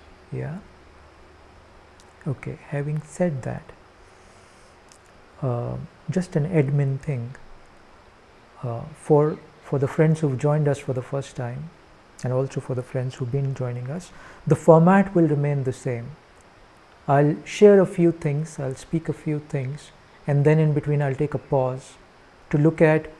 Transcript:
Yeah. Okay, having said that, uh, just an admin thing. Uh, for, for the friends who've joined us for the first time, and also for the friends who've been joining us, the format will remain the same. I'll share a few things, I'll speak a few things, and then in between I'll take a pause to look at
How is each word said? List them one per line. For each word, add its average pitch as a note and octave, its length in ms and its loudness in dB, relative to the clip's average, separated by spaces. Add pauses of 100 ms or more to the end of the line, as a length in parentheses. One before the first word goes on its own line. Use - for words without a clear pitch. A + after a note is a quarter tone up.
(320)
Yeah. C#3 280 -8 (1700)
Okay, C3 340 -8 (100)
having D3+ 320 -6
said D#3+ 420 -4
that, B2 200 -8 (1800)
uh, B2 340 -4 (340)
just F3+ 260 -4
an D3 100 0
admin C#3 540 0
thing. B2+ 360 -6 (1300)
Uh, A#2 200 -8 (120)
for, D3+ 420 2 (260)
for C#3+ 160 -4
the C3+ 80 0
friends D#3+ 320 2
who've C3+ 180 -2
joined D3 320 2
us C3+ 100 -2
for - 140 -6
the B2+ 80 -6
first - 340 -10
time, C3 340 -10 (540)
and B2 80 -2
also C3 300 -2
for - 140 -6
the B2 80 -6
friends B2+ 320 -6
who've A#2+ 160 -6
been C3+ 220 -2
joining B2 360 -8
us, F3 220 -10 (360)
the D3+ 80 4
format F3+ 580 4
will E3+ 140 2
remain C#3+ 360 -2
the B2 100 -4
same. B2 380 -8 (960)
I'll D3 360 4
share G3+ 360 8
a F3+ 80 4
few E3+ 240 2
things, D#3 480 -4
I'll C3 160 -6
speak - 340 -6
a D3 40 -2
few D3+ 260 -6
things, C#3+ 520 -8 (360)
and C#3+ 180 4
then D#3 140 6
in D3+ 140 4
between D3 280 0
I'll C#3 140 -2
take C#3+ 180 -4
a B2+ 60 -4
pause C3 540 -2 (580)
to D3+ 80 2
look D#3+ 220 4
at D#3 280 4 (100)